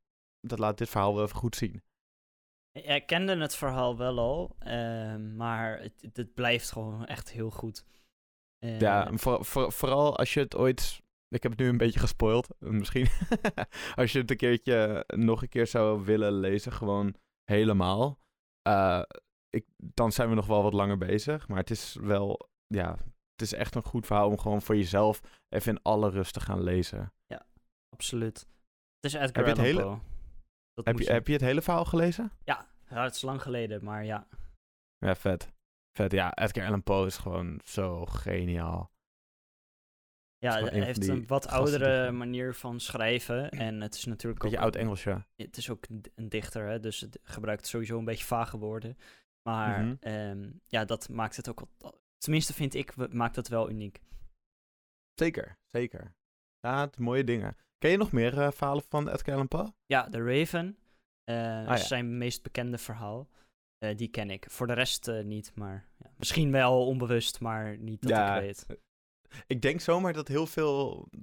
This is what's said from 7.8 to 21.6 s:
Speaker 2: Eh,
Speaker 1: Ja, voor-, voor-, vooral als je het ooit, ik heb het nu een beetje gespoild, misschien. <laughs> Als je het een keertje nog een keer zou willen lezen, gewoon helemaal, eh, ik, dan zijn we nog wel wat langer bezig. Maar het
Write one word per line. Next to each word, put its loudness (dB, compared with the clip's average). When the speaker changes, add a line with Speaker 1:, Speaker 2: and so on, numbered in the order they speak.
Speaker 2:
Eh, -6
Speaker 1:
Ja, 6
voor-, 2
voor-, 0
vooral 4
als -4
je 2
het 0
ooit, 2
ik -2
heb 0
het -2
nu 6
een 4
beetje 4
gespoild, 4
misschien. 2
<laughs> -6
Als 2
je 2
het 0
een 0
keertje 4
nog 6
een -4
keer 2
zou 4
willen 4
lezen, 0
gewoon 0
helemaal, 4
eh, 4
ik, -2
dan 0
zijn 2
we 4
nog 2
wel 6
wat 6
langer 4
bezig. 0
Maar -2
het 0